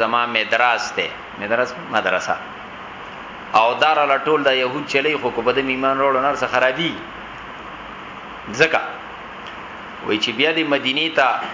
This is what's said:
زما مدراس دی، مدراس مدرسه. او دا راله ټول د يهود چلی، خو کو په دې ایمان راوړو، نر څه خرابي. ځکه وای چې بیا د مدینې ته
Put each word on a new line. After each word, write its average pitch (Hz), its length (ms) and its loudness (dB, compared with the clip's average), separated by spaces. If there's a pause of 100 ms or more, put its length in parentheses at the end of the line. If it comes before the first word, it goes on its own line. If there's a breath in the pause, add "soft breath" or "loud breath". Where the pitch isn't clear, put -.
زما 117 240 2
مدراس 113 680 2
دی، 85 120 0 (320)
مدراس 117 340 0 (160)
مدرسه. 92 460 2 (1200)
او 113 200 6
دا 147 220 4
راله 143 220 4
ټول 147 260 2
د 135 180 6
يهود 135 260 -2
چلی، 143 300 2
خو 123 120 0
کو 117 120 -4
په 120 100 4
دې 135 180 4
ایمان 135 300 2
راوړو، 135 220 4
نر 139 140 2
څه 127 180 -2
خرابي. 131 400 2 (1600)
ځکه 156 260 4 (1300)
وای 107 140 2
چې 117 180 -2
بیا 151 140 4
د 165 80 0 (140)
مدینې 139 420 0
ته 135 120 6 (260)